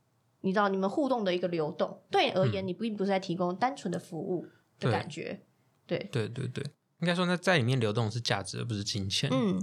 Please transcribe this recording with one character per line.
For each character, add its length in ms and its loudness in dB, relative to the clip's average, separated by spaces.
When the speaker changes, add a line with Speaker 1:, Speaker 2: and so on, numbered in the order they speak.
Speaker 1:
你 100 2
知 60 4
道， 100 4
你 80 2
们 120 2
互 200 2
动 160 0
的 100 2
一 40 0
个 100 0
流 240 0
动。 380 -4
对 160 4
你 60 0
而 140 2
言， 180 0
Speaker 2:
嗯。 40 -4
Speaker 1:
你 40 -4
并 240 -4
不 80 0
是 40 0
在 100 2
提 160 -2
供 220 0
单 200 0
纯 140 -6
的 80 -4
服 200 -10
务 280 -4
的 120 0
感 180 0
觉。 340 -10
Speaker 2:
对。 120 -2
Speaker 1:
对。 160 0
Speaker 2:
对， 180 -6
对， 20 -4
对。 160 -6
应 60 0
该 80 4
说 120 2
那 100 2
在 220 4
里 40 6
面 160 4
流 140 2
动 140 2
的 40 0
是 80 -6
价 240 0
值， 180 -8
而 40 -4
不 80 -4
是 100 -2
金 280 -4
钱。 200 0
Speaker 1:
嗯。 320 2